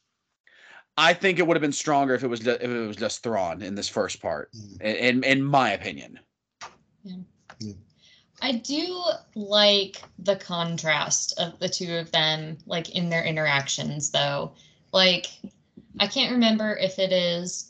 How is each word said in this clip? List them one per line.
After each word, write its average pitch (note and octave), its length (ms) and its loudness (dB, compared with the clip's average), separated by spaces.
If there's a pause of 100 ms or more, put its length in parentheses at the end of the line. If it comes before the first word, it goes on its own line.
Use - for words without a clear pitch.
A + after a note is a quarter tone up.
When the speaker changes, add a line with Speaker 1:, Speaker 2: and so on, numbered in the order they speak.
(960)
Speaker 1:
I E3 160 8
think F3 240 2
it F3 80 4
would E3 120 4
have D#3 40 0
been D3 120 0
stronger C#3 400 2
if B2 100 0
it C3 40 -2
was A#2 120 -2
ju-, A#2 200 2
if B2 100 -4
it A#2 180 -2
was G#2 80 -8
just G#2+ 280 -4
Thrawn F#2+ 380 -2
in G2 140 -8
this G2+ 140 -6
first F#2+ 320 -2
part, E2 320 -6
Speaker 2:
Mm. G2+ 280 -18
Speaker 1:
in, G#2+ 140 -2
in, B2 280 2
in C3+ 200 2
my C3+ 280 4
opinion. E2 480 -8 (840)
Speaker 3:
Yeah. F#3 120 -14 (440)
Speaker 2:
Yeah. G#2 140 -10 (680)
Speaker 3:
I C4 100 0
do F4 500 -4 (320)
like G#3 680 4 (160)
the F#3+ 180 0
contrast D#3+ 1040 -2
of E3+ 200 -6
the F#3 100 -2
two F3+ 280 -4
of E3 140 -6
them, D#3 540 0
like, E3+ 300 -6
in F3 140 0
their E3 140 0
interactions, D3 840 -2
though. C#3+ 440 -2 (380)
Like, F#3 360 4 (720)
I G3+ 80 2
can't B3 240 -2
remember A3 460 2
if F#3+ 200 -2
it F#3 140 0
is F3 580 -2